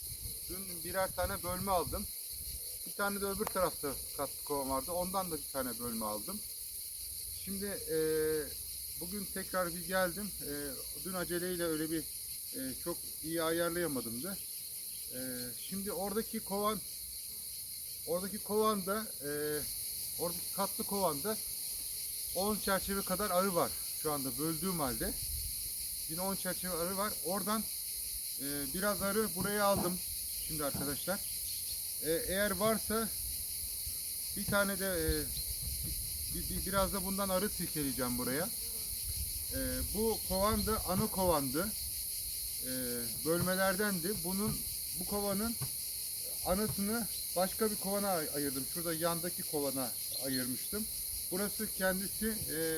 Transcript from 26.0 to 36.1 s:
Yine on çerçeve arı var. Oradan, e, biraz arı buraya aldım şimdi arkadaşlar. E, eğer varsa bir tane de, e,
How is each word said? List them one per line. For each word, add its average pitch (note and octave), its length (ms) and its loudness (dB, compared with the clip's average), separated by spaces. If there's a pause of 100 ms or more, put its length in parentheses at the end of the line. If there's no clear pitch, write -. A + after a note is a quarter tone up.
Yine D#3+ 120 -2
on F#3+ 160 2
çerçeve F3+ 360 -2
arı F3 240 0
var. G3+ 160 2 (120)
Oradan, G3+ 400 2 (760)
e, C#3+ 340 -2
biraz F#3+ 280 2
arı G3+ 320 2
buraya G3+ 300 4
aldım F3+ 340 6 (500)
şimdi D#3 160 0
arkadaşlar. C#3 560 0 (840)
E, C#3+ 80 2
eğer F#3 400 4
varsa G#3+ 580 4 (1300)
bir G3+ 80 0
tane G3 340 4
de, F#3+ 80 0
e, D#3+ 380 2 (1120)